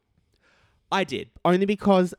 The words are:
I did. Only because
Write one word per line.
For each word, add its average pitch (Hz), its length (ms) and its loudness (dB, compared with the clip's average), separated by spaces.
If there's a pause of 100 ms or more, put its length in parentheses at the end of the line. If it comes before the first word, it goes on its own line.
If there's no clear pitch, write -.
(880)
I 190 140 -2
did. - 280 -10 (120)
Only 185 220 2
because 196 540 2